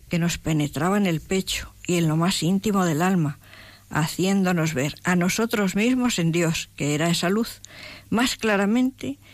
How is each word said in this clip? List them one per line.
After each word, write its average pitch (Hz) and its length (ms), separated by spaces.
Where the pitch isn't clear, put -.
que 175 120
nos 170 180
penetraba 156 580
en 202 100
el 160 140
pecho - 540
y 175 80
en 170 100
lo 156 100
más 170 260
íntimo 196 420
del 160 180
alma, 175 360
haciéndonos 175 840
ver 131 280
a 180 140
nosotros 202 580
mismos 247 460
en 165 100
Dios, 165 460
que 147 180
era 160 160
esa 175 200
luz, 220 300
más 240 260
claramente 226 840